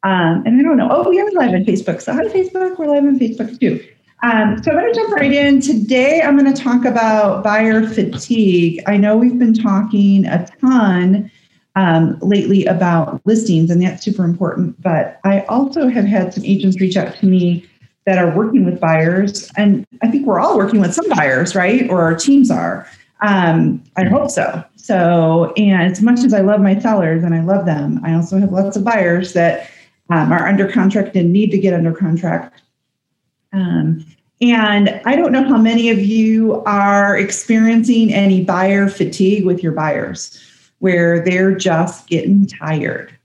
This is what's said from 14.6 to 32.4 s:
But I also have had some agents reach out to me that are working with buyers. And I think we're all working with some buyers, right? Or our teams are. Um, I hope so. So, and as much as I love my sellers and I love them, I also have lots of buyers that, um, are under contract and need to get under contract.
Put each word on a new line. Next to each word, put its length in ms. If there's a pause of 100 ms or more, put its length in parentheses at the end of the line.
But 440
I 180
also 460
have 160
had 280
some 120
agents 360
reach 160
out 200
to 100
me 420 (380)
that 120
are 180
working 280
with 140
buyers. 760
And 280 (180)
I 60
think 180
we're 120
all 180
working 220
with 160
some 140
buyers, 480
right? 340
Or 120
our 120
teams 360
are. 360 (360)
Um, 600 (140)
I 80
hope 260
so. 320 (140)
So, 800
and 340
as 120
much 200
as 120
I 80
love 180
my 180
sellers 460
and 100
I 80
love 220
them, 400
I 100
also 240
have 140
lots 240
of 80
buyers 480
that, 380 (400)
um, 200
are 160
under 240
contract 460
and 160
need 200
to 60
get 140
under 200
contract. 680 (920)